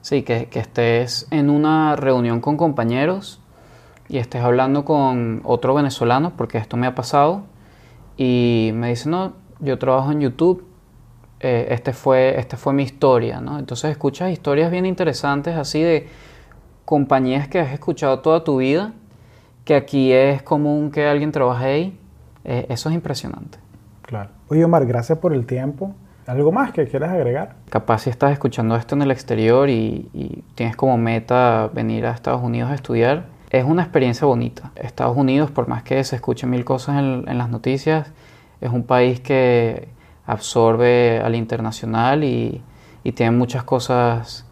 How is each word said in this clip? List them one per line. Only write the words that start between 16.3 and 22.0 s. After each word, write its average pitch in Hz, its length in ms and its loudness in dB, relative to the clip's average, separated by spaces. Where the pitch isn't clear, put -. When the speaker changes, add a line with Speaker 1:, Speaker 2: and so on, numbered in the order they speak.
Speaker 1:
compañías 139 640 0
que 185 120 -2
has 139 120 -2
escuchado 139 480 -2
toda 160 240 2
tu 143 140 0
vida, 160 340 0
que 151 100 2
aquí 131 380 2
es 139 300 4
común 147 480 0
que 147 160 0
alguien 147 260 0
trabaje 127 340 0
ahí. 160 340 -2